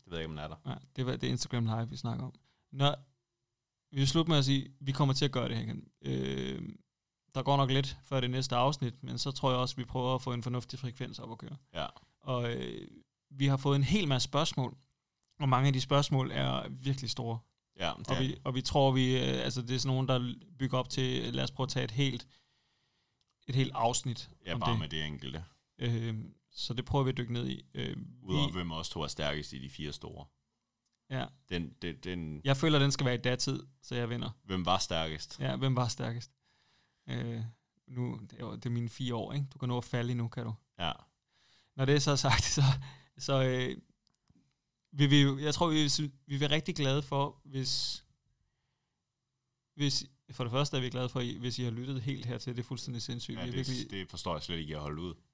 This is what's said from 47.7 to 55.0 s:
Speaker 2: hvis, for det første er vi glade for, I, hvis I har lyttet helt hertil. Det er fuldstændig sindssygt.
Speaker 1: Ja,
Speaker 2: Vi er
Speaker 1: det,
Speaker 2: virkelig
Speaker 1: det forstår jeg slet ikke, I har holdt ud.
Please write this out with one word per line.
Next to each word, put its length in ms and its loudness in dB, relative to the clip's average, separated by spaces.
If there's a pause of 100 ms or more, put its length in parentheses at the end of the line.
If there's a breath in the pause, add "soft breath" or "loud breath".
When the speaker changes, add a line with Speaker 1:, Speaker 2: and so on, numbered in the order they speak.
Speaker 2:
hvis, 300 2 (260)
for 120 -4
det 80 -2
første 260 2
er 40 2
vi 80 0
glade 200 -2
for, 100 -2
I, 180 -2
hvis 220 -4
I 40 0
har 80 0
lyttet 300 -4
helt 240 -4
hertil. 300 -4
Det 80 -6
er 40 -12
fuldstændig 340 -6
sindssygt. 360 -6
Speaker 1:
Ja, 60 -4
Speaker 2:
Vi 40 -4
er 40 -4
Speaker 1:
det, 160 -2
Speaker 2:
virkelig 240 -4
Speaker 1:
det 180 -6
forstår 260 -4
jeg 80 -6
slet 140 -4
ikke, 120 -4
I 40 -4
har 80 -6
holdt 180 -4
ud. 140 -6 (200)